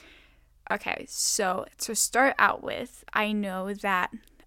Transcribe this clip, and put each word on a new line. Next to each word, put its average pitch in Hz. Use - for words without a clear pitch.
Okay, -
so -
to -
start 254
out -
with, -
I 214
know 196
that 196